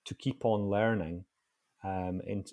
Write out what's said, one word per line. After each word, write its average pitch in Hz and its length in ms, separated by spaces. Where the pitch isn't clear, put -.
to - 80
keep - 320
on 104 240
learning, 98 560
um, 92 440
in, 101 260